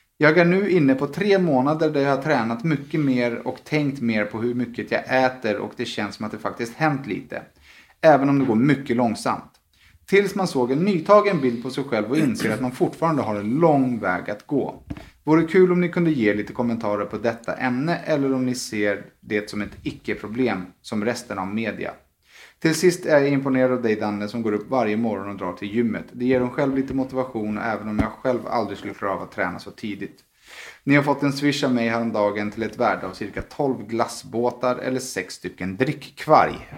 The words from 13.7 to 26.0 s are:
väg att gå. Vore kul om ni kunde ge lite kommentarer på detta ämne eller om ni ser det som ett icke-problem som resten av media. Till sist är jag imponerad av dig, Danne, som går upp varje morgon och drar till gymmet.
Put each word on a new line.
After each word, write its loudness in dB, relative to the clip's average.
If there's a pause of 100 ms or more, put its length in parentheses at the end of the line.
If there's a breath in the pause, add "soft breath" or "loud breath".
väg -2
att -10
gå. -4 (400 loud breath)
Vore 4
kul 6
om 4
ni 0
kunde 2
ge 2
lite -4
kommentarer -2
på -6
detta -4
ämne -2
eller 0
om 0
ni -2
ser -2 (160)
det -4
som -6
ett -8 (120)
icke-problem -4 (160)
som -4
resten -4
av -6
media. -6 (680 soft breath)
Till 2
sist 2
är 6
jag 4
imponerad 2
av 0
dig, 2
Danne, -4
som -6
går -2
upp -4
varje 0
morgon -2
och -10
drar -6
till -8
gymmet. 0